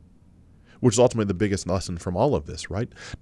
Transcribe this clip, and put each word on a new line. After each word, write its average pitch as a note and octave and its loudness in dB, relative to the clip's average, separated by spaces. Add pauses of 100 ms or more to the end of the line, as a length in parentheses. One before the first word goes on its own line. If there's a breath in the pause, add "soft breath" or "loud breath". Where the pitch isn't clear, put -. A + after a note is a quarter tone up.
(800 soft breath)
which A#2+ 4
is A2+ 2
ultimately A#2+ 4
the G2 0
biggest G2 -2
lesson F2 -2
from F2 -6
all B2 2
of - -2
this, - -12
right? G#2 -4 (320 loud breath)